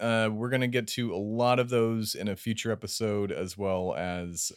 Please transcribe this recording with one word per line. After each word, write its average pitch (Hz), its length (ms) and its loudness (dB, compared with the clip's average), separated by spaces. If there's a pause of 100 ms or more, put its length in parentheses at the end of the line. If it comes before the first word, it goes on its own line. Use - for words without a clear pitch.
uh, 113 320 2
we're 110 160 -2
gonna 127 180 2
get 120 220 0
to 117 260 -2
a - 20 -2
lot 117 440 4
of 123 80 0
those 113 480 2
in 98 100 -4
a 101 80 0
future 113 380 -2
episode, 104 580 -2
as 90 260 -4
well 95 400 0
as, 87 600 -4